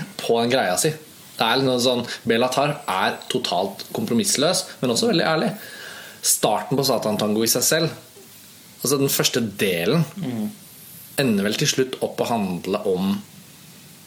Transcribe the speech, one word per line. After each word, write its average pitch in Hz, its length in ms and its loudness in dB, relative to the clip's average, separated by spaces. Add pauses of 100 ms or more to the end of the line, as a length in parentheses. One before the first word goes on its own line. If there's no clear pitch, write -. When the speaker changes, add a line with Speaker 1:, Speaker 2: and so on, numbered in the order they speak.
(180)
Speaker 1:
på 117 240 2
den 120 80 2
greia 104 280 2
si. 160 140 2
Det - 540 -6
er 117 140 4
liksom 131 220 2
sånn, 120 260 2 (180)
Belatar 127 600 2
er 107 300 0 (120)
totalt 98 640 -2
kompromissløs, 117 680 2 (180)
men 123 120 2
også 226 180 2
veldig 170 140 2
ærlig. 165 260 2 (720)
Starten - 560 0
på 139 80 0
Satan 110 320 2
Tango 107 260 2
i 110 60 2
seg 123 160 2
selv, 160 240 2 (920)
altså 135 180 2
den 139 80 2
første 143 320 0 (160)
delen, 101 480 2 (100)
Speaker 2:
Mm. 117 360 -4 (680)
Speaker 1:
ender 110 260 2
vel 107 120 0
til 147 120 0
slutt 131 340 0
opp - 200 -2
å 120 80 0
handle 95 560 -2
om 98 360 0 (840)